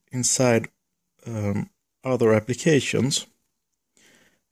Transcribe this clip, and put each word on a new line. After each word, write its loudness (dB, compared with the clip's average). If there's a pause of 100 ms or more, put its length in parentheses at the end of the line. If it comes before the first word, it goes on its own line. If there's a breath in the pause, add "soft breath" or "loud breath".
(100)
inside, 0 (560)
um, -4 (320)
other 2
applications, 0 (1300 soft breath)